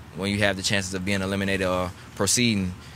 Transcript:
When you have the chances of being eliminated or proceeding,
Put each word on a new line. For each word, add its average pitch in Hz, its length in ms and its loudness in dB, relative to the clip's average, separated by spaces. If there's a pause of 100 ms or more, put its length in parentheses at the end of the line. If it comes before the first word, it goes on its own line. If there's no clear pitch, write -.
(160)
When 98 160 -2
you 101 80 0
have 98 180 2
the 95 60 -6
chances 95 320 0
of 92 100 -2
being 101 160 0
eliminated 98 460 0
or 90 240 0 (240)
proceeding, 101 580 2 (220)